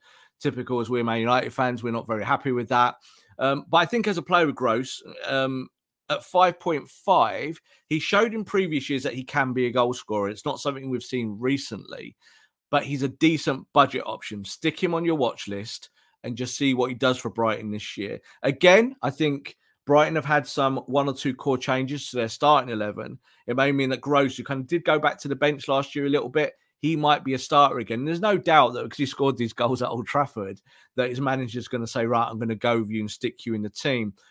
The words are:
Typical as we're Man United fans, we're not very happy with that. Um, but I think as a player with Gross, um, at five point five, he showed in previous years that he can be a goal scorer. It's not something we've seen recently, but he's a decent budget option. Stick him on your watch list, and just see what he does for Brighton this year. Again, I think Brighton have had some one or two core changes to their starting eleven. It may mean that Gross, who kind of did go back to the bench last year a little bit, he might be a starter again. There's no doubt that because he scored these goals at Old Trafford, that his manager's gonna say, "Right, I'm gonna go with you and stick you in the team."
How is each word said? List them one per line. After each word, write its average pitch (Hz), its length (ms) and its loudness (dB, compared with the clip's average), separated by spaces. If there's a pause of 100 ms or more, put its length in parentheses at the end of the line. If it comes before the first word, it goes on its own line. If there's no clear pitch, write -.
(400)
Typical 123 400 -2
as 113 100 -4
we're 123 140 0
Man 117 160 0
United 123 340 0
fans, 123 280 -2
we're 117 80 -4
not 113 160 -6
very 110 160 -4
happy 131 300 -2
with 120 160 -2
that. 123 280 4 (420)
Um, 139 320 0
but - 80 6
I 175 80 6
think 233 200 0
as 202 120 0
a 165 40 -4
player 175 240 4
with 131 100 -2
Gross, 123 460 -2 (220)
um, 135 440 -2 (420)
at - 140 -4
five 180 360 4
point 156 280 -2
five, 135 720 2 (280)
he 156 100 0
showed 208 360 2
in 220 100 -6
previous 160 460 -2
years 131 140 -2
that - 100 -4
he 127 100 -8
can 135 280 0
be 123 140 2
a 120 40 -2
goal 123 240 2
scorer. 104 340 -4
It's 104 160 -10
not 135 160 -6
something 135 300 -6
we've 123 120 -4
seen 113 360 -4
recently, 127 760 -6 (560)
but 143 140 2
he's 135 180 -4
a 139 60 -2
decent 156 640 0
budget 131 320 2
option. 107 400 -10
Stick - 380 -4
him 170 120 0
on 165 100 -2
your 165 120 2
watch 123 320 -2
list, 101 420 -10 (380)
and 120 80 -8
just 123 200 -6
see 139 180 2
what 123 160 0
he 127 40 -8
does 127 240 0
for 117 120 -6
Brighton 110 420 -2
this 104 240 -10
year. 101 240 -8 (240)
Again, 185 580 6
I 127 80 -2
think 143 460 -4 (280)
Brighton 151 300 4
have 156 100 -2
had 147 220 0
some 135 300 0 (100)
one 139 220 0
or 135 60 -2
two 131 200 -4
core 131 240 0
changes 131 520 -4
to 123 60 -12
their 117 120 -2
starting 139 420 4
eleven. 110 480 -6 (280)
It 120 100 -4
may 139 160 4
mean 139 160 2
that 131 140 -4
Gross, 139 340 2
who 120 80 -10
kind 135 160 -4
of 127 60 -8
did 170 180 -2
go 160 160 4
back 143 200 0
to - 80 -10
the 139 60 -4
bench 147 320 0
last 135 300 -2
year 143 100 -2
a 139 40 0
little 143 180 0
bit, 151 240 0 (280)
he 156 140 0
might 151 300 2
be 131 100 -2
a 127 40 -2
starter 139 400 4
again. 117 260 -4
There's 170 160 -2
no 208 160 2
doubt 143 380 6
that 117 100 -6
because 113 140 -10
he 143 80 0
scored 135 320 0
these 117 160 -2
goals 123 280 0
at 123 60 -2
Old 104 180 -6
Trafford, 101 540 -2 (340)
that 123 140 2
his 123 120 -4
manager's 131 460 -2
gonna 117 200 -4
say, 117 200 -2
"Right, 117 220 2
I'm 113 100 -8
gonna 113 160 -2
go 117 240 2
with 107 120 -2
you 110 100 -4
and 107 100 -6
stick - 360 -8
you 113 80 -4
in 107 80 -4
the 104 80 -6
team." 120 420 -2 (180)